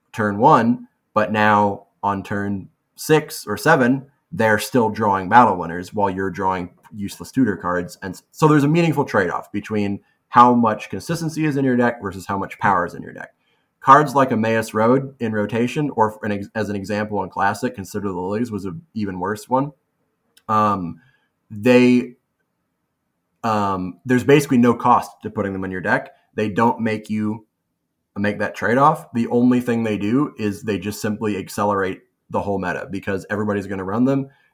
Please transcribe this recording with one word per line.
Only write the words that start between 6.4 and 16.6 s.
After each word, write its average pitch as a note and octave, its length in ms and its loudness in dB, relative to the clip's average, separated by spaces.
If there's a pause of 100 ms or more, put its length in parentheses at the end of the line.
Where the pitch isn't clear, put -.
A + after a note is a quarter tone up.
useless G2 380 -10
tutor A2+ 260 2
cards. F2 460 -4
And F#2 120 -8
s-, - 180 -20
so D#3 160 2
there's D3 160 6
a C#3+ 40 2
meaningful D3+ 360 2
trade-off F#2 480 -4
between G2+ 480 -4 (280)
how B2 260 6
much A2+ 360 0
consistency D#3 540 -6
is D3 120 0
in C#3 80 -2
your B2+ 120 2
deck A#2+ 260 0
versus F#2+ 240 -8
how G2+ 120 -4
much F#2+ 200 -8
power F#2 260 2
is E2+ 100 -10
in - 80 -14
your - 100 -14
deck. - 220 -18 (440)
Cards C#3 380 6
like C3 160 2
Emmaus A2 420 0
Road B2+ 460 2
in A2 120 -4
rotation, A#2 580 -2
or G#2+ 220 2
f-, - 120 -18
an G#2+ 80 -2
ex-, G2 240 -6
as G#2 120 -4